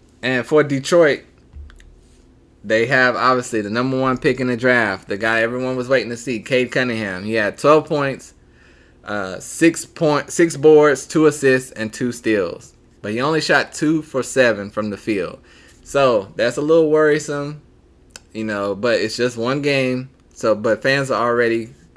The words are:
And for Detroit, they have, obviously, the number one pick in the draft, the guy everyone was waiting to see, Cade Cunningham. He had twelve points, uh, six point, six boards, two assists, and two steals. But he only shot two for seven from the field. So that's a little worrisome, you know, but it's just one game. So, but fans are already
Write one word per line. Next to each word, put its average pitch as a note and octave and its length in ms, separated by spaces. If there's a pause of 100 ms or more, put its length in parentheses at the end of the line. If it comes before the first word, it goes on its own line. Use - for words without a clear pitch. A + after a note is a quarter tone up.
(220)
And B2+ 240
for D3+ 160
Detroit, C#3+ 640 (1400)
they A2 240
have, B2+ 300
obviously, A#2+ 460
the G2+ 80
number C3 300
one C3 160
pick C3 220
in C3 80
the B2 100
draft, A2+ 520
the G2+ 100
guy A2+ 220
everyone B2+ 360
was B2 120
waiting A#2+ 220
to A#2 60
see, A#2+ 220
Cade B2+ 320
Cunningham. A2 540
He A2 100
had G#2 240
twelve D3+ 280
points, C#3 460 (720)
uh, G2 360
six - 440
point, D3 460
six E3+ 260
boards, D3+ 480
two D#3 220
assists, C3 460
and A2 200
two B2 200
steals. G#2 640 (280)
But G#2 80
he A2+ 100
only D3+ 200
shot D3 320
two D#3 300
for C3+ 200
seven A2 480
from G#2+ 200
the G2 60
field. F#2+ 440 (440)
So B2 500
that's A#2+ 220
a D3 60
little D#3+ 280
worrisome, D3+ 720 (720)
you A2 100
know, G2+ 320
but G#2+ 260
it's G#2+ 160
just A#2+ 200
one B2+ 260
game. C3 480 (240)
So, A2 220
but G#2+ 260
fans C3+ 300
are A2 120
already A#2 440 (280)